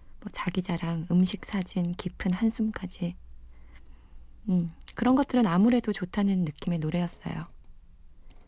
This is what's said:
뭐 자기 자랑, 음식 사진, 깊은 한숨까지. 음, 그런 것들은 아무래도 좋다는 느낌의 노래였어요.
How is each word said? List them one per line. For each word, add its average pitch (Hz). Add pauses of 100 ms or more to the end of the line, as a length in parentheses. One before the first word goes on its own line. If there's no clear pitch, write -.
(200)
뭐 202
자기 -
자랑, 170
음식 180
사진, 180
깊은 -
한숨까지. 196 (1300)
음, 170 (220)
그런 254
것들은 247
아무래도 214
좋다는 190
느낌의 165
노래였어요. 170 (1120)